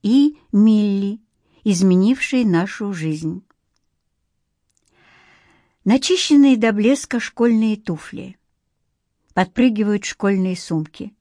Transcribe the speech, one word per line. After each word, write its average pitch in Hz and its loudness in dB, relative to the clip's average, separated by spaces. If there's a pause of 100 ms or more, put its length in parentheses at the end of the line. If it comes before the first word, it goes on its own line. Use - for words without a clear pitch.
и 285 2 (140)
Милли, 208 2 (440)
изменившей 196 0
нашу 196 -2
жизнь. 160 -8 (2500)
Начищенные 277 4
до 220 0
блеска 233 0
школьные 220 0
туфли. 190 -12 (1000)
Подпрыгивают 208 0
школьные 190 -2
сумки. - -8